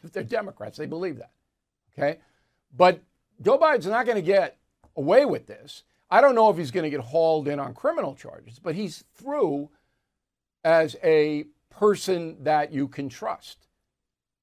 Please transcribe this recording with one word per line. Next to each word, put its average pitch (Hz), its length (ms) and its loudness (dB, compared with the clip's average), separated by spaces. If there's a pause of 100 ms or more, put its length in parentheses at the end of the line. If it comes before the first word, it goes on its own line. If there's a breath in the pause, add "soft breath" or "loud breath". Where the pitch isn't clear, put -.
if 160 80 -20
they're 190 100 -8
Democrats, 104 560 -10
they 147 80 -10
believe 165 320 -8
that. - 140 -20 (600)
Okay? 143 280 -4 (560)
But 180 240 4 (420)
Joe 214 160 2
Biden's 294 280 2
not 220 200 -2
gonna 220 160 -2
get 180 340 0 (380)
away 180 300 4
with 160 240 -4
this. 113 340 -20 (300)
I 202 80 6
don't 277 140 6
know 220 160 6
if 175 60 0
he's 151 160 -6
gonna 160 180 -2
get 143 100 -6
hauled 156 460 0
in 143 140 -4
on 131 120 -10
criminal 262 420 -4
charges, - 440 -20
but 160 160 -6
he's 180 300 -10 (100)
through 185 560 -4 (920)
as 160 380 2
a 151 440 2 (240)
person 175 720 -2
that 147 300 0
you 139 160 -4
can 139 200 -10
trust - 600 -14 (760)